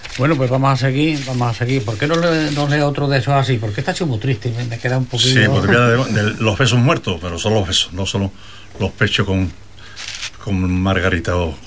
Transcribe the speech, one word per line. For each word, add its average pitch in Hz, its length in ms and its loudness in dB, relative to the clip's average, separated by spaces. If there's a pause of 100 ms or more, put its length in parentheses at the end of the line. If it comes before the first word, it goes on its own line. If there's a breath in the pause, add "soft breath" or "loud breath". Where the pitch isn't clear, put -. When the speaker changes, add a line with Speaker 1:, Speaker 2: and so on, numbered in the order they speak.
(180)
Speaker 1:
Bueno, 147 180 2
pues 131 140 0
vamos 135 220 2
a 135 40 2
seguir, 139 500 0
vamos 123 280 0
a - 0 -
seguir. 127 300 -2
¿Por 113 120 -4
qué 147 100 -2
no 165 100 2
le-, 160 360 2
no 143 160 0
lee 147 120 2
otro 143 280 0
de 139 100 2
esos 139 160 0
así? 131 240 2
Porque 104 240 -4
está 185 100 -2
hecho 180 140 -2
muy 123 120 0
triste, 123 380 -2
me, 123 80 -4
me 117 140 -6
queda 123 200 0
un 131 80 0
poquillo 127 360 2
Speaker 2:
Sí, 107 60 4
porque 98 200 2
queda 120 220 6
de, 123 220 2
de 104 300 0
los 107 160 0
besos 123 200 4
muertos, 120 420 2
pero 85 180 -6
son 107 160 2
los 85 140 2
besos, 90 240 -2
no 92 140 -4
solo 98 260 -2 (480 loud breath)
los 98 120 0
pechos 104 340 0
con, 95 240 0 (920 loud breath)
con 98 160 -2 (240)
margarita 90 540 0
o 85 180 -2 (120)